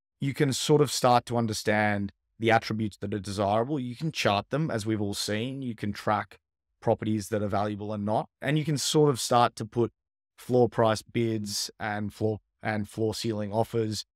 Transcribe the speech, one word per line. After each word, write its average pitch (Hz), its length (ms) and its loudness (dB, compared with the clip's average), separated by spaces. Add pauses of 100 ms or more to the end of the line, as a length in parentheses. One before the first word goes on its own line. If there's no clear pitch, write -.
(200)
you 139 140 -2
can 143 180 0
sort 147 300 4
of 135 100 2
start 123 360 4
to 117 100 -2
understand 107 720 0 (280)
the 110 120 2
attributes 110 460 0
that 101 160 -6
are 107 60 -4
desirable. 104 600 0
You 123 160 -8
can 156 160 -4
chart 104 380 0
them, 151 200 -2
as 104 160 -4
we've 110 160 0
all 101 120 -2
seen. 120 480 -4
You 123 140 -6
can 104 180 -4
track - 440 -2 (440)
properties 107 480 0
that 104 120 -2
are 104 60 -2
valuable 104 460 -2
and 104 100 -4
not, 107 240 -2 (140)
and 143 160 0
you 151 80 -2
can 151 120 -2
sort 151 320 4
of 127 120 0
start 120 360 2
to 120 80 -6
put 113 280 0 (440)
floor 123 300 4
price 110 340 2
bids 110 800 -4
and 104 340 -6
floor, 107 260 -2 (220)
and 107 280 -4
floor 110 240 -2
ceiling 104 400 -4
offers 110 500 -2 (120)